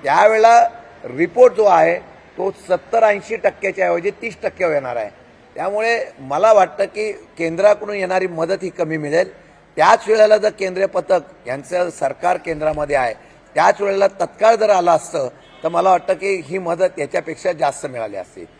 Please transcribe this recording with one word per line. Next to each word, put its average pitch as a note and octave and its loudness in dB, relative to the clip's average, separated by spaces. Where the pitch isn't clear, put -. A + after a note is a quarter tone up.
त्यावेळेला A3 4
रिपोर्ट F3 2
जो G#3+ 0
आहे E3+ 4
तो F#3+ -4
सत्तर G3+ 0
ऐंशी G#3 -2
टक्क्याच्या F#3+ -4
ऐवजी F3 -2
तीस G#3+ -14
टक्क्यावर F3+ -4
येणार C3 -4
आहे. G#2+ -8
त्यामुळे G#3+ -2
मला D3+ 2
वाटतं G3 2
की G#3 -8
केंद्राकडून G3+ 0
येणारी F#3 -4
मदत E3+ -4
ही F#3 -8
कमी D#3+ -6
मिळेल, D#3 -2
त्याच F#3+ 2
वेळेला G#3+ 4
जर G#3 0
केंद्रीय F#3+ -4
पथक - -4
यांचं E3 -4
सरकार E3 -4
केंद्रामध्ये D3+ -4
आहे, A#2+ -2
त्याच F#3 2
वेळेला G3 0
तत्काळ A3 2
जर G#3 2
आलं F3 2
असतं D3+ -2
तर D#3+ -2
मला F3 2
वाटतं F3+ 2
की F#3 -4
ही E3+ -8
मदत F3 -2
याच्यापेक्षा D#3+ -6
जास्त D3 -4
मिळाली A2+ -8
असती. F2+ -14